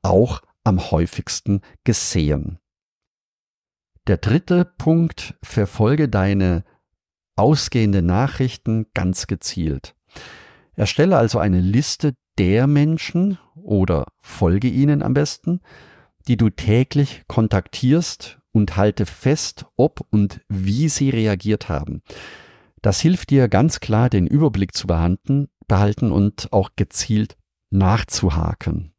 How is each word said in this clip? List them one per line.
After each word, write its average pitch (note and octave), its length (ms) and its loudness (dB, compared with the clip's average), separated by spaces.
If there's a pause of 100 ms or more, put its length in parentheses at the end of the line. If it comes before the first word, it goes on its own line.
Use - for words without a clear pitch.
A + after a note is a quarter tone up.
auch F#2+ 400 0 (240)
am F#2 260 0
häufigsten - 680 -2 (240)
gesehen. D2+ 720 -2 (1500)
Der F#2 100 2
dritte F3+ 480 2
Punkt, - 800 -2
verfolge A#2 680 0
deine G2 560 0 (720)
ausgehende A2 680 2
Nachrichten A2 920 -2
ganz F#2 320 -4
gezielt. D#2+ 680 -6 (800)
Erstelle D#3 440 2
also A2+ 220 2
eine F#2 200 2
Liste B2 540 0 (240)
der G#2 280 2
Menschen D#3+ 680 0 (180)
oder F#2 520 0 (140)
folge G2 480 0
ihnen C#3+ 340 2
am - 100 -2
besten, D3 480 -2 (640)
die A#2+ 120 0
du A2+ 100 4
täglich B2+ 800 0
kontaktierst - 1080 -2 (140)
und G2+ 240 2
halte G2+ 300 0
fest, - 600 -4 (100)
ob - 240 0 (100)
und G2+ 380 0
wie G2+ 400 -2
sie C#3 220 0
reagiert G#2+ 580 -2
haben. - 340 -6 (800)
Das G#2 180 2
hilft F3 300 0
dir C3+ 180 4
ganz A#2 320 2
klar, A#2 280 0
den F#2 180 2
Überblick A2+ 480 0
zu - 120 -8
behalten, F#2 640 0 (180)
behalten G#2 440 2
und G2+ 420 0
auch G2 220 0
gezielt - 640 -4 (340)
nachzuhaken. E2 1300 -2